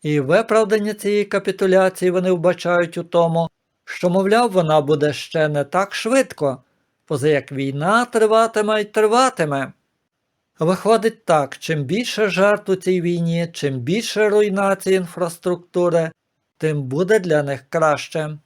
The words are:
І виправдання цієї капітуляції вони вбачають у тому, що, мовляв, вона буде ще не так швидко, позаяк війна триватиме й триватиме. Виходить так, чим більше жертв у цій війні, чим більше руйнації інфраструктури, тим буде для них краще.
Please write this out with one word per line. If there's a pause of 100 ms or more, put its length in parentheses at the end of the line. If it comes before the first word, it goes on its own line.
І
виправдання
цієї
капітуляції
вони
вбачають
у
тому, (360)
що,
мовляв,
вона
буде
ще
не
так
швидко, (420)
позаяк
війна
триватиме
й
триватиме. (840)
Виходить
так,
чим
більше
жертв
у
цій
війні,
чим
більше
руйнації
інфраструктури, (480)
тим
буде
для
них
краще.